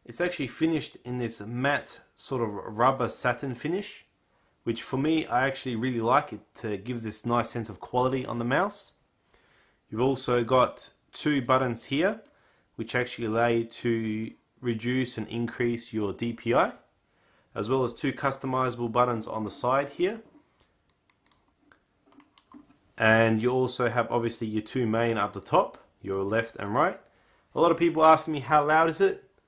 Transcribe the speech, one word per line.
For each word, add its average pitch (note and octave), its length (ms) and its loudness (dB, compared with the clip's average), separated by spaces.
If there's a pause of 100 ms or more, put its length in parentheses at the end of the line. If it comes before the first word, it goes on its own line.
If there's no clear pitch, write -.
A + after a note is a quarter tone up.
it's - 160 -14
actually F3 280 -2
finished D#3 580 -2
in B2 120 -6
this A#2 220 -4
matte B2 640 -2 (160)
sort B2+ 240 -4
of A2+ 80 -2 (280)
rubber B2 300 4
satin B2 480 -2
finish, - 500 -6 (600)
which A#2 180 -2
for - 140 -4
me, D3+ 300 2
I B2 200 2
actually C3 300 -4
really A#2+ 240 -2
like. B2 320 4
It, - 320 -14
uh, G#2 180 -2
gives A#2 220 -6
this - 200 -6
nice A#2+ 240 2
sense - 200 -6
of G2 100 -12
quality B2+ 460 0
on A2+ 120 -6
the A#2+ 60 -4
mouse. D#3+ 480 -2 (960)
You've A2 120 -4
also B2+ 420 2
got B2 460 2 (240)
two D3 280 0
buttons B2+ 440 0
here, F#3 360 -2 (540)
which A#2 200 -6
actually A#2+ 320 -2
allow A#2 200 2
you A#2 160 2
to A2+ 680 -2 (280)
reduce A#2+ 580 -2
and A2+ 120 -6
increase A#2 640 -2
your G#2 180 -2
D A#2 220 -4
P A2+ 200 -2
I, F3 200 2 (840)
as A2 140 -4
well C3 160 2
as A#2 80 -4
two C3+ 180 -2
customizable C3 800 -2
buttons A#2 340 2
on A2 200 -4
the G2+ 60 -6
side C3+ 400 0
here. G3+ 280 -2 (2750)
And A2+ 440 6
you B2 100 2
also B2+ 360 0
have A#2 240 0
obviously A#2 360 -2
your G#2+ 160 -2
two B2 220 -2
main A2+ 320 2
up G#2 140 0
the G2+ 80 -10
top, - 380 0 (240)
your G2 220 -4
left G#2 340 -2
and G2+ 160 -6
right. D#3+ 260 0 (540)
A C3+ 60 -4
lot E3 100 6
of E3 80 2
people D#3+ 260 2
ask D#3+ 240 8
me, D#3 120 -2
"How D3 260 4
loud D#3+ 240 4
is D#3+ 120 -2
it?" - 220 2 (240)